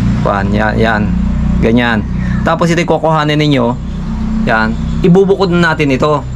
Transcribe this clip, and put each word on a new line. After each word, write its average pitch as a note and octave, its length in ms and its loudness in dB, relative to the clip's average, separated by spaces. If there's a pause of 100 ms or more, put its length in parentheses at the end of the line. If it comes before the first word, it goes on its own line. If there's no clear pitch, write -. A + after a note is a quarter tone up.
(240)
kwan, G2+ 300 0
yan, G#2+ 260 0
yan. A2+ 220 0 (560)
Ganyan. A#2 480 0 (400)
Tapos E3 240 0
ito E3+ 160 0
kukuhanin D#3 500 0
ninyo. C3 560 0 (540)
Yan. A2+ 260 0 (320)
Ibubukod F#3+ 480 4
na E3+ 220 2
natin D3+ 160 0
ito. C#3 320 0 (140)